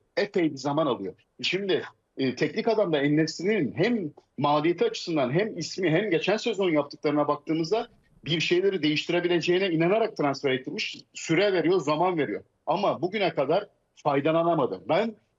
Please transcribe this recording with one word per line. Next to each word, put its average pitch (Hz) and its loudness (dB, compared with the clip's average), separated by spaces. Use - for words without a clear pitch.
epey 180 0
bir 135 -10
zaman 143 -2
alıyor. 98 -4
Şimdi, 175 -2
e, 131 0
teknik 196 -2
adam 202 2
da 151 2
En-Nesyri'nin 156 0
hem 190 0
maliyeti 151 2
açısından 156 -2
hem 185 -2
ismi 170 -4
hem 196 2
geçen 180 2
sezon 196 0
yaptıklarına 147 0
baktığımızda 160 -2
bir 160 0
şeyleri 180 2
değiştirebileceğine 175 0
inanarak 190 2
transfer 139 0
ettirmiş. 143 -6
Süre 190 0
veriyor, 175 2
zaman 160 0
veriyor. 127 -2
Ama 160 0
bugüne 185 -2
kadar 156 0
faydalanamadı. 156 0
Ben 220 0